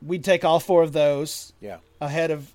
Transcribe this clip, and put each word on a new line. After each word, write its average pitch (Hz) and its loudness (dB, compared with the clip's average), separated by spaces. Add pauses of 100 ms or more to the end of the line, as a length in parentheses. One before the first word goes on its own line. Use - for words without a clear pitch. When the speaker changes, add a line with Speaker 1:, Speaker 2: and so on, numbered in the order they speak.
Speaker 1:
we'd 165 -6
take 180 2
all 165 4
four 175 4
of 160 0
those 147 -2
Speaker 2:
Yeah. 98 -14 (220)
Speaker 1:
ahead 160 -2
of, 147 -8